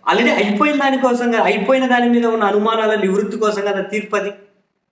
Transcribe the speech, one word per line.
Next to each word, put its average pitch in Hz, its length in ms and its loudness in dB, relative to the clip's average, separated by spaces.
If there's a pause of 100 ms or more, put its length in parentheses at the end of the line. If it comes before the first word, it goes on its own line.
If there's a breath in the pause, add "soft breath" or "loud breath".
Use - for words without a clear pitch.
(100)
already 233 220 2
అయిపోయిన 208 420 0
దానికోసం 262 560 0
కాదు, 220 120 0
అయిపోయిన 254 440 0
దాని 240 220 2
మీద 240 160 2
ఉన్న 226 180 0
అనుమానాల 214 520 0
నివృత్తి 202 420 -2
కోసం 208 240 -2
కదా 196 200 -2
తీర్పు 208 340 -6
అది. 202 160 -2 (600)